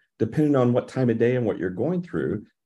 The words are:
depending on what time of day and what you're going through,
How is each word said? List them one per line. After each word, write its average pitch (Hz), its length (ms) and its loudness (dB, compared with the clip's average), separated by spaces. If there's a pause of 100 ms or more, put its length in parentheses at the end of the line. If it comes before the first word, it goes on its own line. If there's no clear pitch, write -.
(180)
depending 147 360 0
on 123 200 4
what 123 140 0
time 131 200 0
of 113 100 0
day 120 180 2
and 120 100 0
what 95 120 -2
you're 92 120 -2
going 147 320 -4
through, 87 420 -4 (220)